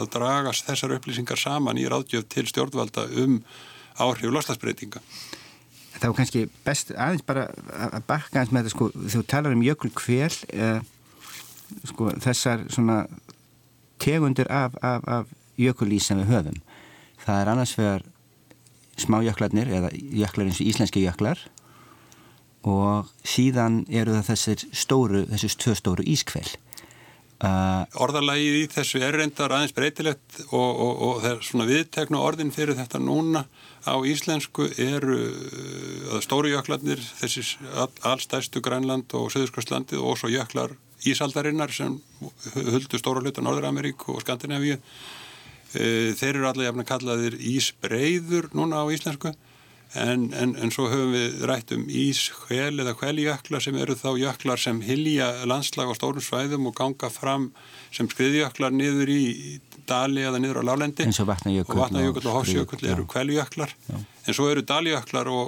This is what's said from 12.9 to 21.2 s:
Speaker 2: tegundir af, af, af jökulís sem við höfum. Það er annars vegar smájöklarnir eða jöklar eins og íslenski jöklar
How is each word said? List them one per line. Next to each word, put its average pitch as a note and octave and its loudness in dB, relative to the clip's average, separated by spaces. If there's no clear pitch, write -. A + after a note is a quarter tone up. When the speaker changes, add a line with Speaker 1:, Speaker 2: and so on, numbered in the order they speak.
Speaker 2:
tegundir C#3+ 4
af, B2+ 0
af, B2 0
af A#2+ 0
jökulís A#2 2
sem G2 2
við G2+ 2
höfum. E2+ 2
Það G2+ 0
er G#2 2
annars B2+ 2
vegar G2+ 2
smájöklarnir A2 2
eða F2+ 0
jöklar G#2 0
eins F2+ 0
og A2+ 2
íslenski G2+ 2
jöklar G#2 0